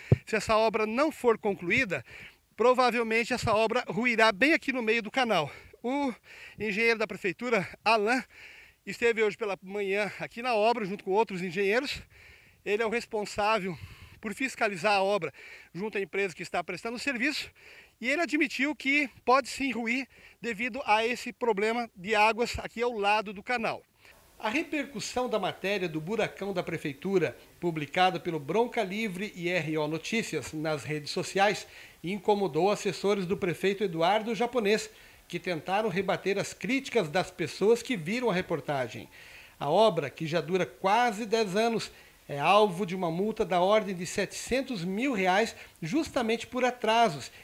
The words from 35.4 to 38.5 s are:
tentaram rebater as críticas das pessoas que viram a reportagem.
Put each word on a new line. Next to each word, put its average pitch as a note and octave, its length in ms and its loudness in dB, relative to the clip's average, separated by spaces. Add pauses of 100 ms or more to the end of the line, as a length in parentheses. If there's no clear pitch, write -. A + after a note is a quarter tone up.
tentaram F#3 480 -2
rebater F#3+ 500 -2
as - 140 -4
críticas A#3 560 -2
das F3 240 -2
pessoas A3 500 0
que B3+ 140 -4
viram G#3+ 340 -2
a F3 40 2
reportagem. C3+ 720 -4 (500)